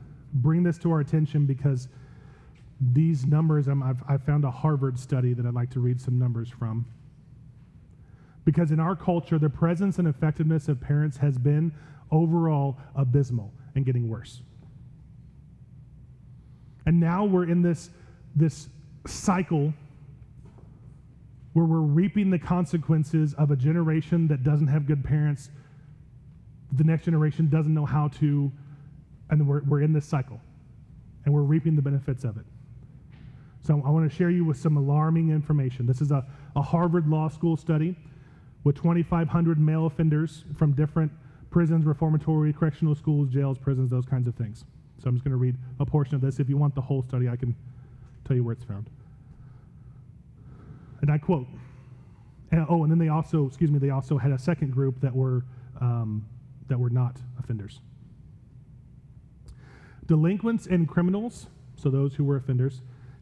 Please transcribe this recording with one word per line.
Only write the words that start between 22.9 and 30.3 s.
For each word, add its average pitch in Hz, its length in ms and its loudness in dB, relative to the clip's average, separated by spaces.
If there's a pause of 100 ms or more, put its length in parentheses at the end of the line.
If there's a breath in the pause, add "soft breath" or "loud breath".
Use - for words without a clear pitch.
of 151 140 2
a 147 60 2
generation 160 720 0
that 143 160 0
doesn't 147 240 2
have 147 180 0
good 143 180 0
parents. 147 460 -2 (1200 loud breath)
The 131 100 2
next 160 220 2
generation 156 440 2
doesn't 156 240 2
know 151 120 0
how 147 240 0 (100)
to, 143 320 2 (800 loud breath)
and 151 160 4
we're, 143 160 0
we're 143 180 0
in 156 120 2
this 147 120 0
cycle, 127 340 -4 (840)